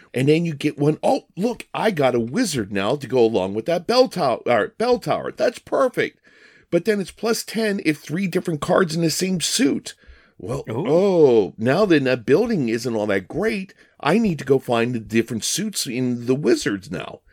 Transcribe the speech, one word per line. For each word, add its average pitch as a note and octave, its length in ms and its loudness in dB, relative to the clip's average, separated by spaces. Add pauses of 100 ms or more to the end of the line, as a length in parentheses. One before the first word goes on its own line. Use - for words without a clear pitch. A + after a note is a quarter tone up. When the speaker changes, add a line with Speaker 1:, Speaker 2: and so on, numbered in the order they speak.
(120)
Speaker 1:
And C3 160 0
then D#3+ 160 4
you E3 100 -4
get D3 240 -4
one, D3 240 2
"Oh, - 240 0 (100)
look, A3 380 -4
I F3+ 160 0
got C#3 240 2
a A#2+ 60 2
wizard B2+ 520 -2
now G2+ 240 0
to C3+ 100 -8
go B2 120 0
along A2 360 2
with A2 120 -6
that E3+ 200 -2
bell B3 220 4
tow-, C#3 380 -2
or A#2 220 2 (100)
bell B3 220 0
tower. F2+ 320 -4
That's - 260 -2
perfect." - 640 -2 (500)
But E3+ 140 2
then G#3 160 0
it's F#3 100 -8
plus A3 320 -4
ten G#3 420 -4
if A3+ 140 0
three F#3 300 -4
different E3+ 320 -4
cards F3 340 2
in E3 80 -2
the D#3+ 80 2
same F#3 300 -2
suit. - 540 -2 (440)
Well, B2+ 320 -8
Speaker 2:
Ooh. A#2+ 180 -6
Speaker 1:
oh, D3 680 4
now C3+ 260 2
then D#3+ 200 4
that B2+ 220 -2
building E3+ 420 2
isn't A#2 260 -2
all G#2+ 120 -2
that G2 220 0
great. G3 460 -6 (260)
I F3 180 2
need G3+ 200 0
to - 60 -12
go C3+ 160 4
find A#2+ 340 -2
the A#2 60 -6
different A2 440 -2
suits - 420 -6
in B2 400 -4
the B2+ 80 2
wizards C#3+ 580 -2
now. - 280 -10 (120)